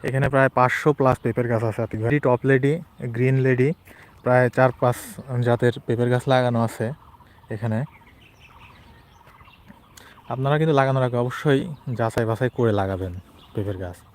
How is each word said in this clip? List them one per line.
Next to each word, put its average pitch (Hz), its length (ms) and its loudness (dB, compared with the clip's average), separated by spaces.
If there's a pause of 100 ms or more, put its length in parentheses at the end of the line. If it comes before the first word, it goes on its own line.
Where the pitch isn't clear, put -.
এখানে 135 240 -2
প্রায় 135 200 4
পাঁচশো 127 420 2
plus 131 320 2
পেঁপের 120 260 -2
গাছ 113 140 0
আছে 113 200 -4
আতিক 107 180 -6
ভাই। 123 200 0
টপ 123 240 0
লেডি, 135 360 2 (200)
গ্রিন 127 360 0
লেডি, 131 360 2 (500)
প্রায় 123 280 4
চার 131 200 4 (100)
পাঁচ 123 160 2 (440)
জাতের 120 320 2 (140)
পেঁপের 120 240 0
গাছ 123 180 0
লাগানো 123 340 2
আছে 113 300 -4 (580)
এখানে। 110 340 -4 (2500)
আপনারা 135 300 -2
কিন্তু 160 160 2
লাগানোর 135 280 2
আগে 123 140 -2
অবশ্যই 135 580 -2 (200)
যাচাই 113 300 -2
বাছাই 113 320 -2
করে 117 160 2
লাগাবেন 95 420 -2 (400)
পেঁপের 98 240 -6
গাছ 90 180 -10 (180)